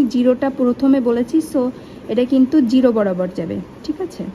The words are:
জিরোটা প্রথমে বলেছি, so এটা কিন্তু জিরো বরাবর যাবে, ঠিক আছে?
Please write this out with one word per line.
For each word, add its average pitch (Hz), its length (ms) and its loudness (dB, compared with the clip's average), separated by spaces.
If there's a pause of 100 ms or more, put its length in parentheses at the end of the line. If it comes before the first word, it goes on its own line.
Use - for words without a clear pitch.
জিরোটা 254 420 2
প্রথমে 269 500 2
বলেছি, 240 360 0 (160)
so 254 180 0 (380)
এটা 233 160 0
কিন্তু 262 360 2
জিরো 247 320 4
বরাবর 185 420 0
যাবে, 180 220 -6 (280)
ঠিক - 160 -8
আছে? - 240 -8 (100)